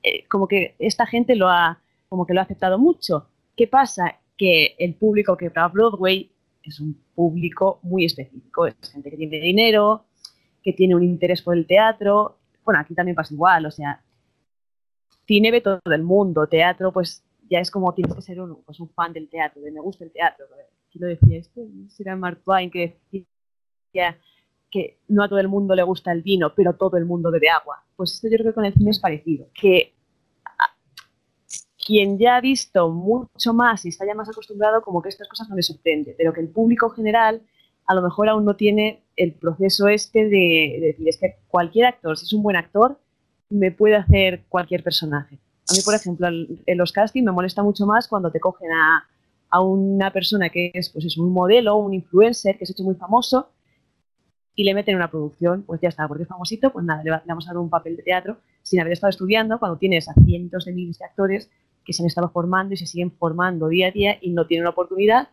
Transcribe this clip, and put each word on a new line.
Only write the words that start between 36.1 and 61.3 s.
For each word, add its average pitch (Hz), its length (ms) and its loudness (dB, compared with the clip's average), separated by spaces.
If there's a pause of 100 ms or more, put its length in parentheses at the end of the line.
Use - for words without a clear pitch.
pero 165 160 0
que 165 80 -8
el 165 80 -8
público 226 400 0
general 226 520 0 (440)
a 185 80 2
lo 190 80 2
mejor 180 260 0
aún 214 160 2
no 202 120 2
tiene 214 480 0 (120)
el 175 180 0
proceso 196 540 0
este 208 380 2
de, 165 560 2
de 160 60 0
decir, 156 200 -2
es 165 100 -2
que 185 180 -4 (120)
cualquier 175 380 2
actor, 165 320 -2
si - 80 -18
es - 80 -4
un 208 100 0
buen 208 140 0
actor, 226 420 2 (500)
me 196 220 0
puede 214 240 4
hacer 190 540 2
cualquier 175 340 -4
personaje. 147 560 -6 (300)
A 185 40 0
mí, 190 120 2
por 214 100 2
ejemplo, 180 320 -4
en, 170 380 -8
en 175 120 0
los 175 140 0
castings 226 340 0
me 202 60 0
molesta 185 320 -4
mucho 202 220 -2
más 214 240 0
cuando 185 200 -4
te 160 120 -6
cogen 185 320 -6
a, 160 340 4 (420)
a 180 120 4
una 196 500 0
persona 190 380 -2
que 175 240 -4
es, 180 160 -8
pues, 156 160 -10
es 160 120 -6
un 175 140 0
modelo, 208 460 4
un 202 160 -2
influencer, 196 640 2
que 185 80 -12
se 190 80 -12
ha - 0 -
hecho 190 100 -10
muy 190 120 -2
famoso, 233 540 0 (1040)
y 208 120 -2
le 196 80 2
meten 202 240 0
una 170 120 -2
producción, 170 540 -4
pues 165 160 -10
ya 180 80 -2
está, 156 220 -4
porque 147 140 -8
es 160 60 -10
famosito, 185 440 -4
pues 175 100 -8
nada, 156 200 -4
le 156 80 -4
va-, 160 80 -2
le - 100 -16
vamos 165 180 -10
a 175 40 -14
dar 170 60 -8
un 175 120 -6
papel 165 260 -4
de - 80 -18
teatro 185 340 -4 (260)
sin 180 180 0
haber 165 100 -4
estado 190 200 0
estudiando, 220 480 -2
cuando 175 180 -4
tienes 175 320 0
a 151 40 -14 (120)
cientos 180 400 -4
de 180 80 -10
miles 180 260 -10
de 185 60 -16
actores 196 440 -4 (360)